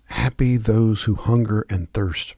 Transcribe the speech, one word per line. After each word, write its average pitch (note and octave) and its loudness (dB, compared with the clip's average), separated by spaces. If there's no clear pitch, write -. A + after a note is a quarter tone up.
"Happy B2 0
those A2 2
who G#2+ 0
hunger A2+ 0
and F2+ -4
thirst - -4